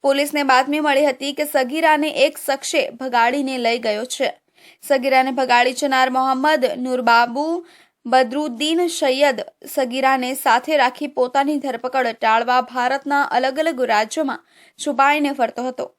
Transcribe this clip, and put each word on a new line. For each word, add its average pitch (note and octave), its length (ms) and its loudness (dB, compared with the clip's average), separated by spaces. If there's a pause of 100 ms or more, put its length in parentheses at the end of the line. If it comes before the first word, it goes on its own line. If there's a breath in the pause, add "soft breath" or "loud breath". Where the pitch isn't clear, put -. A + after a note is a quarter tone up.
પોલીસને C#4+ 400 0
બાતમી C4+ 360 2
મળી D4 260 2
હતી C#4 280 -2
કે D4 120 -4
સગીરાને D4 640 0 (120)
એક C#4+ 180 0
શખ્સે C#4 420 -2 (100)
ભગાડીને B3+ 680 0
લઈ A#3 220 0
ગયો A3 260 -4
છે. - 240 -4 (540 soft breath)
સગીરાને C4 480 2
ભગાડી B3 500 2
જનાર C4 280 2
મોહમ્મદ C4 560 2 (120)
નૂરબાબુ B3 680 2 (600 soft breath)
બદરુદ્દીન C4 840 0
સૈયદ C#4 560 0 (240)
સગીરાને C4 680 0
સાથે C4 460 2
રાખી C4 380 -2
પોતાની C#4 400 0
ધરપકડ B3+ 560 -4
ટાળવા A#3 460 2
ભારતના C4 600 -2 (100)
અલગ C4 340 0
અલગ C4 200 -2
રાજ્યોમાં A3+ 580 -2 (360 soft breath)
છુપાઈને C#4+ 540 2
ફરતો B3+ 360 -4
હતો. - 300 -8